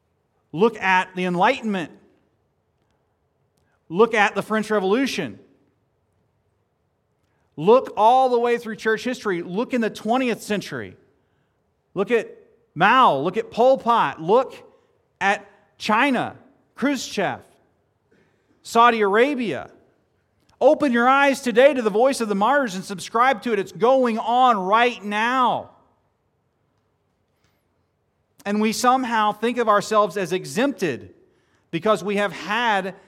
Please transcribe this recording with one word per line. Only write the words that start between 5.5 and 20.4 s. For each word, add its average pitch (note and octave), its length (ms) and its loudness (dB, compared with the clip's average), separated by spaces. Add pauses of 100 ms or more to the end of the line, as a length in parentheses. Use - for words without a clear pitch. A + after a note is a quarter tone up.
Look A3 400 2
all B3+ 320 4
the B3 100 0
way A#3+ 200 0
through A3 180 -12
church A3 260 -4
history. A3 400 -6
Look G#3+ 320 -6
in A#3+ 60 -2
the G#3+ 100 -2
twentieth A#3 520 -4
century. B2 540 -8 (1000)
Look G3 180 -4
at G#3+ 240 -4 (380)
Mao. G3+ 420 4
Look F3 200 -4
at - 140 -6
Pol B3+ 280 2
Pot. F#3+ 440 -2
Look A#3 320 0 (680)
at G3 240 -2 (320)
China, G#3+ 600 -2 (400)
Khrushchev, G3+ 640 -4 (1200)
Saudi A#3 380 4
Arabia. G#3+ 680 0 (880)